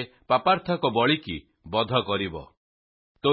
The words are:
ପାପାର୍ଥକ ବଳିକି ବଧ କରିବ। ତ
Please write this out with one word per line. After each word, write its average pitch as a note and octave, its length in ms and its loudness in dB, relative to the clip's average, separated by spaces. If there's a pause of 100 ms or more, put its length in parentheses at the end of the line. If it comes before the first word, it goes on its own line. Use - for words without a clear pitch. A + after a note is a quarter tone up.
(280)
ପାପାର୍ଥକ E3+ 640 0
ବଳିକି A#2 460 0 (300)
ବଧ G#2 260 -2 (100)
କରିବ। G2 320 -4 (880)
ତ - 80 -